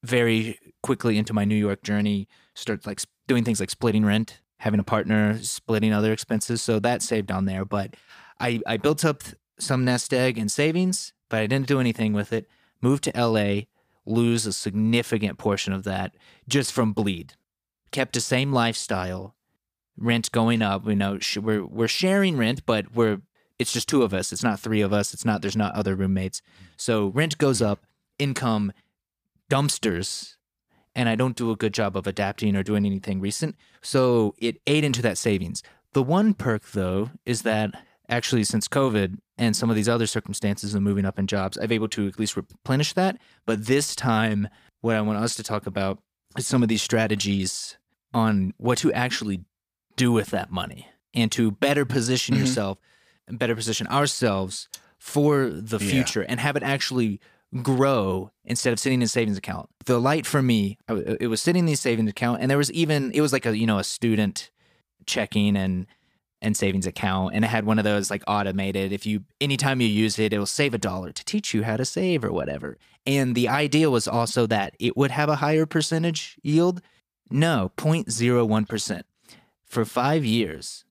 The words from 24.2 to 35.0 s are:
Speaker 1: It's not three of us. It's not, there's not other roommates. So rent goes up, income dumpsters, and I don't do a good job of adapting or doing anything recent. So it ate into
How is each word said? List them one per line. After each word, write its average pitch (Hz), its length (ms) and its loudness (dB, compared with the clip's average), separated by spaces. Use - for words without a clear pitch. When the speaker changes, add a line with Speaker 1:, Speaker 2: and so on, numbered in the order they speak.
Speaker 1:
It's - 100 -6
not 110 180 0
three 110 200 0
of 101 140 2
us. 104 180 0
It's - 140 -6
not, 104 160 0
there's 101 160 -2
not 101 160 0
other 98 200 0
roommates. 95 460 -2
So 107 300 0
rent 147 280 -2
goes 135 240 2
up, 104 240 0
income 113 540 0
dumpsters, 123 880 -2
and 120 140 2
I 113 60 2
don't 127 220 0
do 117 140 -2
a 107 60 0
good 104 180 -2
job 101 220 0
of 92 100 -4
adapting 101 500 -2
or 98 60 0
doing 104 240 0
anything 98 340 -4
recent. 147 360 -4
So 123 560 2
it 113 280 -4
ate 147 180 2
into 123 180 0